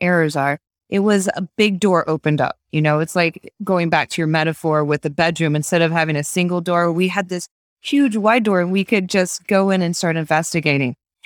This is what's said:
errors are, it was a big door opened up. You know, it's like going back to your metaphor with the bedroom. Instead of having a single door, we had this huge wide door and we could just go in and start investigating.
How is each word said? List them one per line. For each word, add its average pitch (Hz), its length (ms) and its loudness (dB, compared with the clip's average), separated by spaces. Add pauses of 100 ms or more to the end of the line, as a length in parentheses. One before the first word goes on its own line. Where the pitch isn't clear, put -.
errors 165 340 0
are, 143 220 -2 (320)
it 202 100 -2
was 202 360 2
a 226 60 -6 (160)
big 208 220 0
door 175 300 2
opened 151 300 0
up. 131 180 -2 (140)
You 156 100 0
know, 151 180 2
it's 160 160 -4
like 170 380 -4 (100)
going 180 260 0
back 156 200 0
to - 120 -4
your 160 60 0
metaphor 156 560 0
with 147 180 0
the 156 80 -4
bedroom. 165 460 0
Instead 165 260 0
of 160 100 2
having 160 240 0
a 147 80 -2
single 175 380 -2
door, 170 300 0
we 185 180 0
had 185 200 -4
this 180 180 -8 (340)
huge 277 340 0
wide 220 280 2
door 196 180 2
and 180 100 0
we 196 120 0
could 190 260 0
just - 380 -2
go 196 220 2
in 190 120 2
and 170 140 -2
start 165 200 -2
investigating. 156 800 0 (300)